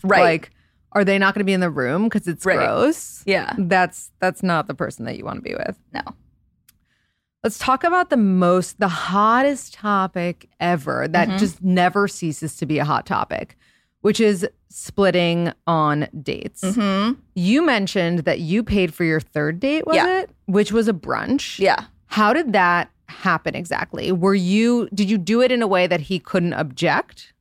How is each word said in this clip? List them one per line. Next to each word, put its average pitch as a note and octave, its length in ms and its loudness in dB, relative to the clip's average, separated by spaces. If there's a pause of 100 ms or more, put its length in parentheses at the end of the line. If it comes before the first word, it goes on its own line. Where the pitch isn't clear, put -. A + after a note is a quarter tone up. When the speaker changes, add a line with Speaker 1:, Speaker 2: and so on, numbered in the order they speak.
Speaker 1:
Right. F#3+ 180 4
Speaker 2:
Like, E3 300 2 (420)
are G3+ 120 4
they G3 140 2
not G3 160 2
gonna G#3 100 -2
be F#3+ 80 0
in F#3 80 2
the F3 100 0
room D3 400 0
'cause G#3 160 -2
it's E3+ 200 -6
Speaker 1:
Right. F3+ 100 2
Speaker 2:
gross? C#3+ 720 0
Speaker 1:
Yeah. F#3+ 320 0
Speaker 2:
That's, F#3 520 0 (100)
that's F#3 220 -2
not E3+ 240 0
the C#3+ 80 -8
person - 300 -8
that A#2+ 140 -8
you - 60 -12
wanna - 180 -10
be - 120 -8
with. - 240 -8 (140)
Speaker 1:
No. - 80 -6 (1400)
Speaker 2:
Let's A3 140 -4
talk C4+ 260 0
about F4 260 2
the C#4+ 60 0
most, F#3 640 2
the G3+ 80 0
hottest A3+ 880 0
topic F#3+ 760 -4 (120)
ever C#3 480 0
that E3+ 200 2
Speaker 1:
Mm-hmm. F#3+ 100 -2
Speaker 2:
just G3 240 -2
never F3+ 460 2
ceases D#3+ 480 -8
to D#3+ 100 -6
be D3 120 0
a C#3 80 0
hot C#3 200 -2
topic, - 500 -4 (440)
which G#3 180 2
is G#3 280 2 (240)
splitting F3 800 0 (140)
on D3+ 420 0 (140)
dates. - 400 -8
Speaker 1:
Mm-hmm. G3+ 580 0 (140)
Speaker 2:
You G3+ 300 2
mentioned F#3 560 0
that D#3 200 -2
you F3+ 220 0
paid F#3+ 300 0
for F3 120 -4
your D#3+ 160 2
third D#3 400 -4
date, D4 260 -2
was D#4+ 100 2
Speaker 1:
Yeah. F#4 240 2
Speaker 2:
it? - 100 -8 (160)
Which G3+ 260 2
was A3 160 2
a A3 60 2
brunch. C3+ 640 -4
Speaker 1:
Yeah. - 260 2 (220)
Speaker 2:
How G#3+ 260 2
did C#4 220 0
that F3 360 2 (180)
happen - 460 -2
exactly? - 560 -6
Were F#3+ 240 2
you, G#3+ 600 2
did G3 160 0
you A3 80 2
do G#3 240 2
it B3+ 100 2
in A#3+ 100 0
a A3 40 0
way F#3 200 2
that E3+ 140 0
he F3 180 -4
couldn't F3 360 -2
object? - 880 -4